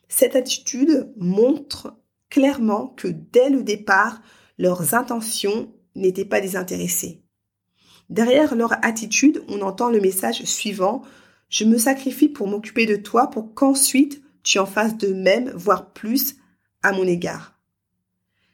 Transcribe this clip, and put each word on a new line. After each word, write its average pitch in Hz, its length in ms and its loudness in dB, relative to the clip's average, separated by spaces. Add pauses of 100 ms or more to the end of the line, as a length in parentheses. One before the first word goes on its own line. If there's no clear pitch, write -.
Cette 254 280 2
attitude 262 800 0
montre 214 840 -2 (300)
clairement 240 560 0
que - 200 -10
dès 233 440 2
le 269 100 2
départ, 208 600 -2 (340)
leurs 180 380 0
intentions 233 760 -4 (220)
n'étaient 190 320 -2
pas 208 160 -2
désintéressées. 180 840 -6 (840)
Derrière 247 460 2
leur 226 280 0
attitude, 226 640 2
on 202 120 -6
entend 196 300 -2
le 220 100 4
message 190 440 -2
suivant : « 202 580 -2 (460)
Je - 160 -2
me 226 120 6
sacrifie 269 520 2
pour 214 180 -6
m'occuper 214 400 -2
de 214 80 2
toi 233 340 0
pour - 240 -10
qu'ensuite 269 720 2 (180)
tu - 160 0
en 196 80 2
fasses 220 320 -2
de 196 160 -2
même, 190 380 2
voire 185 420 0
plus, 233 440 -4 (440)
à 196 100 2
mon 190 120 -2
égard. » 175 520 -4 (1000)